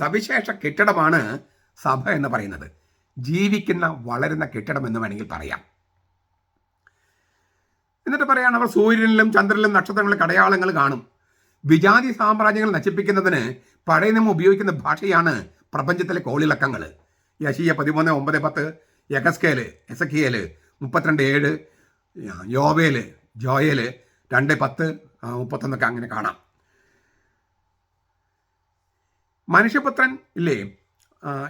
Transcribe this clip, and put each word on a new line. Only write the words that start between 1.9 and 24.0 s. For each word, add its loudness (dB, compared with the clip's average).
എന്ന് -2
പറയുന്നത്. -8
ജീവിക്കുന്ന, 0
വളരുന്ന -4
കെട്ടിടം -6
എന്ന് -4
വേണമെങ്കിൽ -8
പറയാം. -10
എന്നിട്ട് 0
പറയാണ്, 4
അവർ 2
സൂര്യനിലും 6
ചന്ദ്രനിലും 4
നക്ഷത്രങ്ങളിലും 2
അടയാളങ്ങൾ 2
കാണും. 0
വിജാതി 6
സാമ്രാജ്യങ്ങൾ 2
നശിപ്പിക്കുന്നതിന് 0
പഴയ 4
നിയമം 4
ഉപയോഗിക്കുന്ന 4
ഭാഷയാണ് 2
പ്രപഞ്ചത്തിലെ -2
കോളിളക്കങ്ങൾ. -2
യശയ്യ -2
പതിമൂന്ന് 0
ഒമ്പത് -2
പത്ത്, -4
യെഹെസ്കേൽ, 0
എസെക്കിയേൽ -2
മുപ്പത്തിരണ്ട് 0
ഏഴ്, 0
യോവേൽ, 2
ജോയേൽ 0